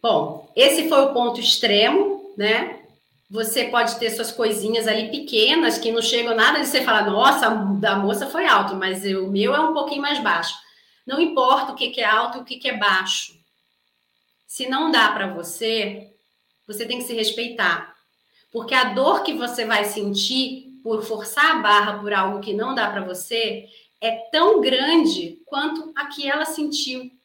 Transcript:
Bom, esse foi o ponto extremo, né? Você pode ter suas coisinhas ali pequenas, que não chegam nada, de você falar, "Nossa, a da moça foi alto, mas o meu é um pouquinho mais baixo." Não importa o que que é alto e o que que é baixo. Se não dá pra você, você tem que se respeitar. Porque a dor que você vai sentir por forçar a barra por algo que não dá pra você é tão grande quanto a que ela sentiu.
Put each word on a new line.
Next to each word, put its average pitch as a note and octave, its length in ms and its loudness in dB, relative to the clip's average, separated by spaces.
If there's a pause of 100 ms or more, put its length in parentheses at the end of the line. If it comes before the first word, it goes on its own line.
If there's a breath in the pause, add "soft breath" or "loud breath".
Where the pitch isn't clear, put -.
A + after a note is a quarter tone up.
Bom, - 520 0
esse D#4 360 4
foi C#4+ 100 6
o C4+ 140 4
ponto A#3+ 260 2
extremo, B3+ 960 2
né? G#3+ 480 -2 (440)
Você A3+ 400 -4
pode A3+ 280 0
ter A3+ 120 -2
suas A3 240 -6
coisinhas A3 520 -2
ali A3 240 -2
pequenas, D4 680 2
que A3+ 160 -2
não A3+ 80 0
chegam A#3 340 0
nada, C4+ 240 4
de C4+ 80 -2
você B3+ 160 0
falar, G#3+ 220 2
"Nossa, A#3 420 4
a A3+ 60 2
da G3 420 0
moça G#3+ 320 0
foi E4+ 180 -2
alto, G3 300 4
mas F#3+ 300 -4
o F#3+ 220 -2
meu G#3 280 2
é D4+ 60 2
um D#4+ 120 2
pouquinho C#4+ 280 -2
mais C#4+ 180 -2
baixo." F3 380 -2 (500 soft breath)
Não C#4+ 140 0
importa C4 500 2
o - 40 -12
que A#3+ 140 -6
que B3+ 120 -6
é A3 40 0
alto G#3+ 340 0
e - 20 -14
o - 20 -16
que - 140 -12
que C4+ 100 -6
é A3+ 100 -4
baixo. F#3+ 560 -2 (1120)
Se - 220 -10
não D4+ 240 0
dá A3+ 220 6
pra G3 200 -4
você, G#3+ 800 -6 (540)
você G#3+ 180 -8
tem A#3+ 120 -6
que B3 80 -10
se A#3+ 80 -8
respeitar. A3 840 -2 (560)
Porque A3+ 220 -6
a B3+ 200 2
dor C4+ 300 2
que D#4 100 -4
você A#3+ 300 -4
vai G#3+ 220 0
sentir G#3 800 -2 (200)
por A3 180 -2
forçar C#4+ 520 0
a - 60 -2
barra G#3 360 4
por G3+ 160 -4
algo G3 260 0
que G3+ 140 -6
não A#3+ 220 -2
dá G#3+ 160 0
pra G3 120 -6
você G#3 640 -6 (320 loud breath)
é A3+ 120 -2 (180)
tão F4 320 4
grande C4 840 2
quanto D#4+ 520 -6
a C#4+ 100 -6
que C#4+ 240 -8
ela D4+ 160 0
sentiu. C#4 680 -6 (140)